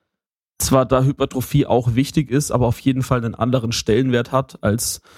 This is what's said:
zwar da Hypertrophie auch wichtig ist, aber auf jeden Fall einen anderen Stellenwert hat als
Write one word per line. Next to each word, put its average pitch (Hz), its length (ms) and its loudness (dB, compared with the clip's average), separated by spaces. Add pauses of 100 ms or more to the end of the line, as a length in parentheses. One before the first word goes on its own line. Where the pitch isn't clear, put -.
(580)
zwar 131 280 2
da 131 160 2
Hypertrophie 135 640 0
auch 120 280 2
wichtig 135 360 0
ist, 143 220 -2
aber 120 160 2
auf 117 120 -2
jeden 131 220 0
Fall 123 200 0
einen 117 120 -6
anderen 117 380 0
Stellenwert 120 600 0
hat 135 300 -2
als - 400 -2 (160)